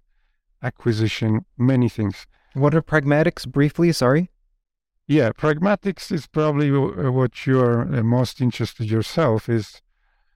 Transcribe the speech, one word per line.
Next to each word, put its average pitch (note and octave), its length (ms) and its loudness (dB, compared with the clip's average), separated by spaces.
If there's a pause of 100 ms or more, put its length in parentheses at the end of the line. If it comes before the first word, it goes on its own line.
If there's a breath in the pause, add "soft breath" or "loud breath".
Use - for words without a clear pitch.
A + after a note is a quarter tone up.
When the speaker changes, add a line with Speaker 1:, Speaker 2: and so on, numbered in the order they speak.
(640)
Speaker 1:
acquisition, A2 800 -2 (120)
many B2 320 2
things. G#2 380 -6 (260)
Speaker 2:
What D3 220 2
are D#3+ 80 2
pragmatics, D3+ 640 0
briefly? D3+ 460 2
Sorry. D3 380 2 (760)
Speaker 1:
Yeah, C#3 240 2
pragmatics E3+ 840 -2
is D#3 140 -6
probably D3+ 440 0
w-, C3+ 380 -2
uh, - 20 0
what B2+ 360 -2
you C3 140 4
are, A#2+ 220 2
uh, C3+ 200 -2
most A#2+ 380 0
interested A#2 500 -4
yourself A2 580 0
is, A2+ 320 -4 (560)